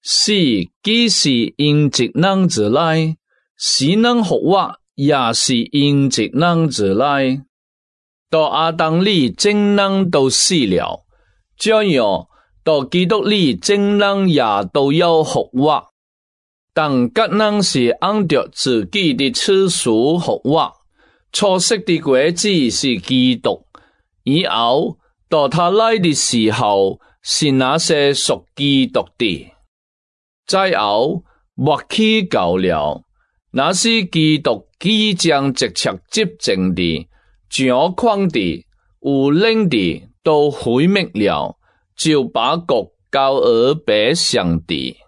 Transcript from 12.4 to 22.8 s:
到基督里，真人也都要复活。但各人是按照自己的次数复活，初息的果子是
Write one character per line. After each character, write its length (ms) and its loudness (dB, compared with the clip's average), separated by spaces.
到 180 2
基 220 0
督 180 0
里， 320 2
真 440 0
人 320 2
也 120 2
都 180 2
要 320 2
复 300 -2
活。 360 0
但 380 0
各 160 0
人 360 0
是 260 0
按 260 -2
照 240 0
自 360 -2
己 260 0
的 180 -2
次 380 0
数 500 0
复 200 -4
活， 340 -2
初 260 0
息 200 0
的 220 -2
果 300 2
子 400 0
是 280 -2